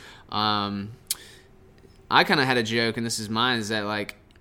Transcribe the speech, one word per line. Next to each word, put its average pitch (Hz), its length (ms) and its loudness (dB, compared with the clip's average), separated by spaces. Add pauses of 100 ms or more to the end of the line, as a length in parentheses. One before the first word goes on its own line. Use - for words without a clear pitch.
(320)
um, 104 600 -2 (1160)
I 139 140 6
kinda 156 220 4
had 127 120 2
a 120 60 4
joke, 113 340 0
and 117 80 -4
this 113 140 -4
is 104 100 -6
mine, 117 300 0
is 104 100 -4
that, 107 160 -2
like, 104 300 -4 (260)